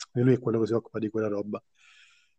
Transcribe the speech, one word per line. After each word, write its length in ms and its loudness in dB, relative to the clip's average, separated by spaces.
Quindi 200 4
lui 60 6
è 40 -14
quello 180 0
che 80 2
si 60 -2
occupa 260 -4
di 100 -2
quella 200 -2
roba. 340 -6